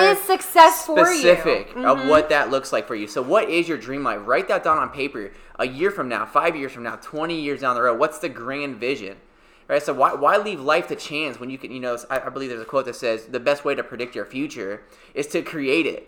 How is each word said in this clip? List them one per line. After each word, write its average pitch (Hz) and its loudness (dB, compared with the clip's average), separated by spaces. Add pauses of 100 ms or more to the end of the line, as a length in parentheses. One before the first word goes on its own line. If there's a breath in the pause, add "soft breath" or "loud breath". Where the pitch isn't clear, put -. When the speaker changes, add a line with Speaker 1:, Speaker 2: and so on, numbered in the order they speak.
Speaker 1:
is 392 6
success - 6
for 311 2 (100)
you? 339 0
Speaker 2:
specific 165 4
of 135 2
Speaker 1:
Mm-hmm. 131 0
Speaker 2:
what 151 6
that 143 2
looks 135 -2
like 110 -2
for 123 -6
you. 104 -6
So 135 -4
what 170 2
is 165 0
your 151 -2
dream 135 -10
life? 107 -4
Write 156 0
that 190 0
down 156 2
on 127 -2
paper. 131 -8 (260 soft breath)
A 127 -2
year 139 -2
from 165 -4
now, 110 -4
five 160 0
years 135 -8
from 117 -14
now, 110 -8
twenty 160 -8
years 143 -6
down 127 0
the 117 0
road, 117 2
what's 156 0
the 175 -6
grand 131 -8
vision? 107 -6 (520 soft breath)
Right, 143 0
so 151 -4
why, 143 4
why 147 2
leave 208 -4
life 156 0
to 151 -6
chance 147 -8
when 123 -12
you 131 -10
can, 110 -16
you 127 -12
know, 123 -4 (100)
I, 135 -4
I 131 -6
believe 135 -8
there's 113 -8
a 113 -14
quote 135 -2
that 120 -8
says, 113 -4
"The 123 -6
best 143 0
way 143 0
to 131 -2
predict 120 -10
your 107 -8
future 120 -8 (320 soft breath)
is 143 -4
to 170 -2
create 143 0
it." - -6